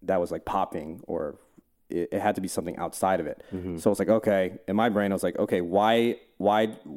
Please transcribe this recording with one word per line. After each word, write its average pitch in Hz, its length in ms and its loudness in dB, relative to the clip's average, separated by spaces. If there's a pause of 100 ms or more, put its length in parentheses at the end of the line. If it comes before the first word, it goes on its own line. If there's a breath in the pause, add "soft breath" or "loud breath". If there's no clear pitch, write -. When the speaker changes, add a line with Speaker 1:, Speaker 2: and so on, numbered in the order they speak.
Speaker 1:
that 95 180 0
was, 87 120 -2
like, 80 120 -8
popping, 82 640 -4
or 80 320 -6 (500)
it, 85 240 -2
it 101 80 -2
had 104 140 2
to 95 60 -4
be 92 80 -4
something 85 280 -6
outside 92 440 0
of 78 80 -4
it. - 140 -10 (120)
Speaker 2:
Mm-hmm. 90 220 -6
Speaker 1:
So 92 160 2
it's 98 80 -2
like, 87 80 0
okay, 101 580 2
in 95 80 -2
my 113 140 4
brain, 101 240 2
I - 20 0
was 90 80 -2
like, 90 160 -2
Okay, 101 220 2
why, 110 560 4 (220)
why, 107 380 2 (200)